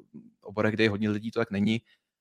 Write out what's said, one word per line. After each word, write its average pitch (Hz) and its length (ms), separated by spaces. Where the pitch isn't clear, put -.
oborech, 107 320
kde 110 100
je 110 60
hodně 104 200
lidí, 107 220
to - 80
tak 117 120
není, 104 300